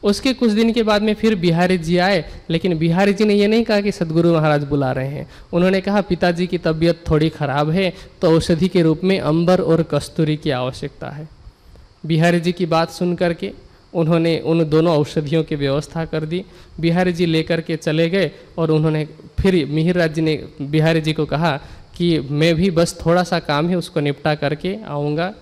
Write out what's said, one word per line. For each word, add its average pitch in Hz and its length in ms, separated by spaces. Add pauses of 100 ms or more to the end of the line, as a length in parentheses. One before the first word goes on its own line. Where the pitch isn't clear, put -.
उसके 208 300
कुछ 240 180
दिन 226 220
के 233 100
बाद 208 180
में 214 120
फिर 220 220
बिहारी 180 420
जी 170 200
आए, 180 280 (240)
लेकिन 165 280
बिहारी 170 360
जी 208 120
ने 208 80
ये 202 140
नहीं 220 160
कहा 214 180
कि 202 100
सदगुरु 170 420
महाराज 151 300
बुला 139 280
रहे 131 160
हैं। 139 220 (240)
उन्होंने 185 280
कहा, 202 200
"पिताजी 180 460
की 175 100
तबीयत 165 520
थोड़ी 156 200
ख़राब 147 400
है, 180 240 (280)
तो 160 140
औषधि 165 320
के 180 140
रूप 156 220
में 185 160
अंबर 170 420
और 160 220
कस्तूरी 156 540
की 151 120
आवश्यकता 131 600
है।" 147 280 (680)
बिहारी 170 340
जी 170 120
की 180 140
बात 165 260
सुन 175 240
करके 175 360 (420)
उन्होंने 165 460
उन 160 300
दोनों 160 280
औषधियों 151 460
की 156 120
व्यवस्था 143 500
कर 156 200
दी। 175 200 (340)
बिहारी 175 340
जी 170 120
लेकर 160 360
के 160 140
चले 165 340
गए 175 220 (260)
और 165 140
उन्होंने 156 360 (320)
फिर, 185 260
मिहिर 160 320
राज 165 160
जी 160 80
ने 156 220 (180)
बिहारी 156 400
जी 156 120
को 151 120
कहा 147 320 (400)
कि, 170 220
"मैं 147 360
भी 185 160
बस 170 340
थोड़ा 175 180
सा 175 160
काम 151 300
है, 185 60
उसको 170 240
निपटा 147 360
करके 151 420 (100)
आऊँगा 147 540